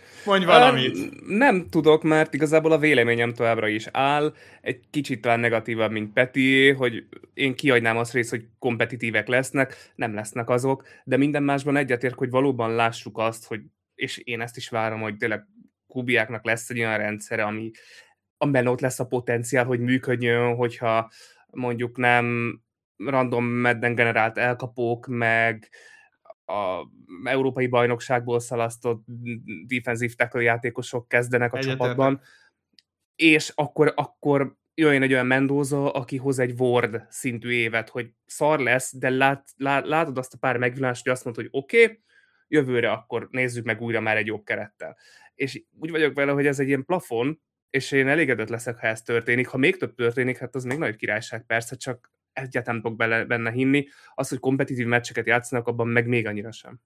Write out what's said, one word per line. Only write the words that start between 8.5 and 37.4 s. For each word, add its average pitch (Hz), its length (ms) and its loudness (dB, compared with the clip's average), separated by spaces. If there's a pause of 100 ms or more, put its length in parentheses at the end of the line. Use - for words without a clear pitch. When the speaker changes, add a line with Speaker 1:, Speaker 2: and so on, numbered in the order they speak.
Speaker 2:
kompetitívek 117 680 -2
lesznek, 131 680 -2
nem 113 180 -4
lesznek 113 360 -6
azok, 135 340 0 (200)
de 127 140 0
minden 143 260 2
másban 139 320 0
egyetértek, 127 440 0
hogy 131 100 -2
valóban 120 460 0
lássuk 117 420 -2
azt, 113 280 -2
hogy, 110 160 -10 (340)
és - 220 -8
én 117 240 -8
ezt 120 160 -10
is 127 120 -12
várom, 110 320 -2
hogy 107 160 -6
tényleg 110 280 -4 (420)
Kubiáknak 120 580 -2
lesz 117 240 -2
egy 120 100 -6
olyan 110 180 0
rendszere, 107 460 -4
ami, 110 280 -6 (680)
amiben 135 300 4
ott 123 140 2
lesz 131 180 -2
a 127 60 -2
potenciál, 120 600 0
hogy 123 140 0
működjön, 120 760 0
hogyha 117 560 0 (360)
mondjuk 120 500 -6
nem 120 640 2 (380)
random 120 480 0
medden 120 500 0
generált 113 420 2
elkapók, 120 720 -2
meg 113 600 0 (760)
a 92 420 -6 (360)
európai 131 440 0
bajnokságból 120 720 0
szalasztott 117 640 -4 (640)
defensive 120 480 -4
tackle 120 260 -2
játékosok 117 640 -2
kezdenek 120 460 2
a 131 40 -2
Speaker 1:
Egyetértek. 131 240 -2
Speaker 2:
csapatban. 131 400 2 (920)
És 156 400 4
akkor, 147 400 2
akkor 139 600 -2 (180)
jöjjön 147 280 4
egy 135 120 2
olyan 127 120 2
Mendoza, 139 680 0
aki 135 260 -6
hoz 131 220 -2
egy 123 200 0
Ward 120 500 2
szintű 120 400 -8